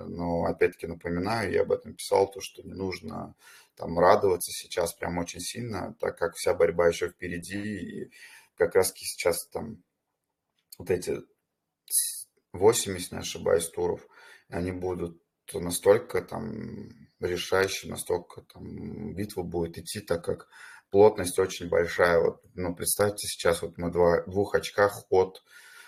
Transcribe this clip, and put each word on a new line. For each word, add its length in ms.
ну, 380
опять-таки 420
напоминаю, 640
я 100
об 100
этом 220
писал, 360
то, 120
что 220
не 100
нужно 600
там 220
радоваться 540
сейчас 420
прям 240
очень 220
сильно, 600
так 180
как 180
вся 180
борьба 340
ещё 220
впереди, 960
и 60
как 180
раз-таки 300
сейчас 420
там 340
вот 120
эти 280
с-, 400
восемь, 400
если 220
не 60
ошибаюсь, 480
туров, 360
они 220
будут 500
настолько 680
там 680
решающие, 720
настолько 520
там 720
битва 300
будет 340
идти, 220
так 240
как 240
плотность 500
очень 300
большая. 500
Вот, 220
ну, 220
представьте, 520
сейчас 340
вот 160
мы 140
два, 340
двух 300
очках 540
от, 320